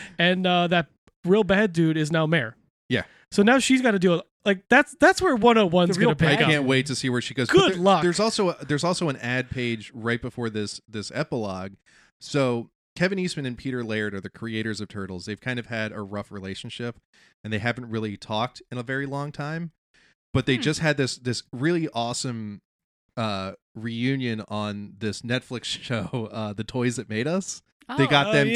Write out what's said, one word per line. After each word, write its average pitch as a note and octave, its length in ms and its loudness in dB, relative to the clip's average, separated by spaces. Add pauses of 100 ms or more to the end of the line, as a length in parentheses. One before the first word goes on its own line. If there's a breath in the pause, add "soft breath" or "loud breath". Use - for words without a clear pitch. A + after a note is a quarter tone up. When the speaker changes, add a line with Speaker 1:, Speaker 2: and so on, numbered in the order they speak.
(180 loud breath)
Speaker 1:
and, F#3 280 2
uh, F3+ 220 2
that E3+ 200 2 (360)
real G3 200 4
bad F#3+ 280 2
dude D#3+ 240 2
is D3+ 140 -2
now D#3+ 160 2
mayor. D3+ 300 0 (320)
Speaker 2:
Yeah. A2+ 160 0 (260 soft breath)
Speaker 1:
So G3+ 120 4
now A#3+ 160 8
she's C4 240 4
gotta A3 160 4
deal, F3 240 4 (220)
like, G3 260 0
that's, C4+ 280 4
that's F4+ 220 6
where F4 160 2
one A3+ 220 6
oh G#3 80 6
one's F3 300 4
Speaker 3:
The F#3 40 0
real D#3 140 4
Speaker 1:
gonna D#3 160 4
pick D3 100 4
Speaker 2:
I - 40 6
Speaker 1:
up. C3+ 60 4
Speaker 2:
can't D3 140 2
wait C3 220 4
to C3+ 80 -4
see B2+ 160 -4
where B2 100 0
she - 140 -6
goes. A#2+ 140 0
But - 80 6
Speaker 1:
Good F4+ 180 6
Speaker 2:
there, F3 80 -4
Speaker 1:
luck. F#3 200 6
Speaker 2:
there's F3 180 2
also G#3+ 300 0
a, D#3 140 -6
there's C#3+ 200 -2
also F3 260 0
an C3 60 -4
ad B2 340 -4
page A#2 440 -6
right A#2 280 -4
before A#2+ 260 -6
this, G#2 400 -6
this A2 260 -10
epilogue. G2 580 -6 (480 soft breath)
So B2 500 -2 (260)
Kevin F#3+ 220 0
Eastman E3+ 280 -4
and B2 120 -8
Peter B2+ 260 -6
Laird G#2+ 300 -4
are G2 60 -10
the F#2 100 -14
creators A2 500 -6
of G2+ 80 -10
Turtles. F#2 380 -10
They've G#2+ 140 -10
kind B2+ 180 -8
of A2+ 80 -10
had A2 260 -6
a F#2+ 80 -12
rough G2+ 320 -10
relationship, G#2 640 -10 (480 soft breath)
and G#2+ 80 -8
they G#2+ 60 -2
haven't A#2 320 -6
really A2 260 -4
talked A2+ 460 -6 (100)
in B2 60 -10
a B2 40 -8
very C3+ 240 -6
long C#3 260 -8
time. D#3+ 400 -8 (600 soft breath)
But C3 140 0
they C3+ 100 2
Speaker 4:
Hmm. - 60 -2
Speaker 2:
just D3 180 0
had D3+ 160 2
this, C3+ 200 0
this B2 260 -6 (100)
really D#3 420 -2
awesome, A#2 680 -6 (560)
uh, G2 340 -4 (220)
reunion A#2 760 -4
on G#2 500 -6
this G2+ 240 -6
Netflix B2 420 -6
<laughs> - 180 -8
show, A2 500 -4
uh, G#2+ 220 -6
The G#2+ 100 -6
Toys B2 320 -2
That A#2 140 -10
Made A2 160 -2
Us. F#3 360 -6 (360)
They C#3 60 6
Speaker 4:
Oh. - 20 0
Speaker 2:
got C#3+ 220 4
Speaker 1:
Oh, G#3+ 40 0
Speaker 2:
them C#3+ 160 4
Speaker 1:
yeah, A3+ 80 0